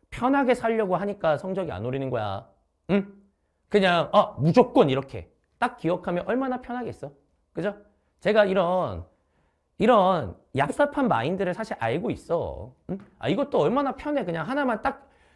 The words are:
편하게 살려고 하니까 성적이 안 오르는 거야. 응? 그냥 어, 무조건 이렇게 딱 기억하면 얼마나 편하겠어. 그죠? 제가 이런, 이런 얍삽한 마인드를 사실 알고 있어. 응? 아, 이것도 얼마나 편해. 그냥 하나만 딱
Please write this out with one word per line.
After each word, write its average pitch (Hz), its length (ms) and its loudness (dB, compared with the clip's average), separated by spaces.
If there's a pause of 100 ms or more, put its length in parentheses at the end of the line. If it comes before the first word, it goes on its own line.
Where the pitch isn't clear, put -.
(100)
편하게 262 440 2
살려고 226 420 0
하니까 190 420 -2
성적이 185 340 -6
안 92 120 -8
오르는 131 260 -4
거야. 107 360 -4 (440)
응? 196 220 0 (560)
그냥 175 440 2
어, 202 260 4
무조건 190 520 4
이렇게 127 400 -4 (280)
딱 240 200 -4
기억하면 175 480 -2
얼마나 254 340 -2
편하겠어. 233 500 -12 (420)
그죠? 196 220 -4 (460)
제가 208 240 4
이런, 175 600 0 (760)
이런 185 580 4 (180)
얍삽한 277 520 0
마인드를 175 480 0
사실 - 240 -8
알고 143 320 -2
있어. 107 640 -6 (160)
응? 190 80 -8 (200)
아, - 100 -6
이것도 269 320 0
얼마나 269 340 2
편해. 294 300 -4
그냥 165 240 -6
하나만 254 340 -2
딱 - 260 -4 (280)